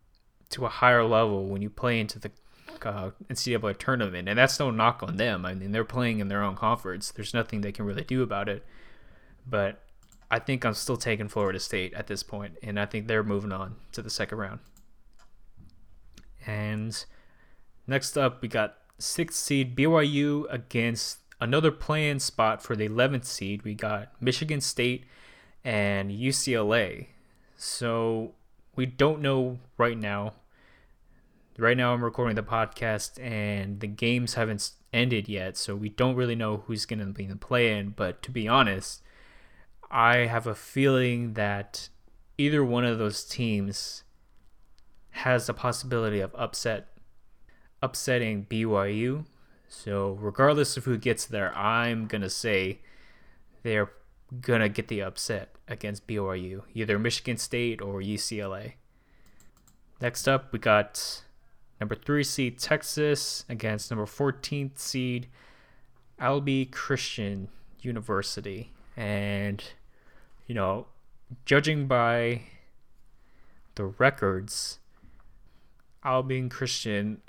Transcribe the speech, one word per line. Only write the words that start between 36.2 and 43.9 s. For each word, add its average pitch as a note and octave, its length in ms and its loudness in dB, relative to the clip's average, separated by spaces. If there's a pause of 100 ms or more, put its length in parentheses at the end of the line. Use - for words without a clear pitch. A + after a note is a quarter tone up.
know G#2+ 320 -2
who's A2 180 -4
gonna G#2+ 220 -4
be G2 160 -8
in G2 80 -8
the F#2+ 40 -6
play-in. G#2+ 540 2
But F#2+ 340 -4
to - 80 -12
be A2+ 160 -2
honest, A2 540 2 (880)
I A#2+ 360 6
have A#2 180 -2
a A2 80 -2
feeling B2 800 2
that G2+ 560 -2 (480)
either D3 260 4
one A#2+ 220 2
of A2+ 140 2
those G#2 260 -2
teams G#2 800 -2 (1040)